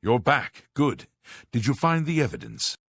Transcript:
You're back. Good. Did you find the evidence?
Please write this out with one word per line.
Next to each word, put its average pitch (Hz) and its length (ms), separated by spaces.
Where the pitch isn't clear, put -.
You're 117 180
back. 135 440
Good. 139 300
Did 113 140
you 135 80
find 165 320
the 156 140
evidence? - 560